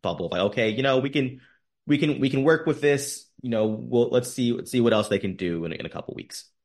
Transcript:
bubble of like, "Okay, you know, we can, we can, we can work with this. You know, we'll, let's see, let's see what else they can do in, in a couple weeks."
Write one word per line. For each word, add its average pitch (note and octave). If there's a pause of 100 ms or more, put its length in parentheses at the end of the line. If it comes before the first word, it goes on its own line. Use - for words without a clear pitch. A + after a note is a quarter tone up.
bubble F2
of E2
like, F2+
"Okay, A2
you A2+
know, C3+
we C3+
can, C3 (440)
we D3
can, D3+
we C3+
can C3+
work D#3+
with D#3
this. C#3+ (140)
You B2
know, A2
we'll, A#2+
let's B2
see, A#2+
let's -
see B2
what A#2
else G#2+
they G2+
can G2
do E2+
in, E2
in -
a -
couple -
weeks." - (200)